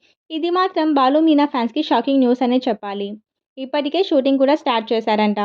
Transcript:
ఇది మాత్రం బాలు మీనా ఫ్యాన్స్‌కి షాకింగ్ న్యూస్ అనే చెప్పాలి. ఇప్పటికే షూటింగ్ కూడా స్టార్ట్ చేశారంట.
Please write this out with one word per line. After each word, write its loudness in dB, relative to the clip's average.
ఇది -4
మాత్రం 0
బాలు 2
మీనా 4
ఫ్యాన్స్‌కి -4
షాకింగ్ 0
న్యూస్ 2
అనే 2
చెప్పాలి. -6
ఇప్పటికే -4
షూటింగ్ 2
కూడా 4
స్టార్ట్ -4
చేశారంట. 0